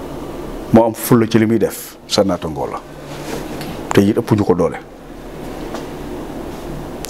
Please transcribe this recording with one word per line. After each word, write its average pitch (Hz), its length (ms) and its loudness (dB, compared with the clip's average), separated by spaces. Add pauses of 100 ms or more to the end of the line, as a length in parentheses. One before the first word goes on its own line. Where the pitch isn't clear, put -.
(720)
moo 113 140 8
am 110 80 0
fulla 117 340 4
ci 113 100 6
li 110 80 6
muy 113 120 4
def - 380 -2 (120)
sa - 160 4
naatangoo 90 480 -2
la - 80 -8 (1120)
te - 80 6
it 101 160 6
ëpp 120 200 0
ñu 101 80 4
ko 90 100 4
doole 82 240 0 (2250)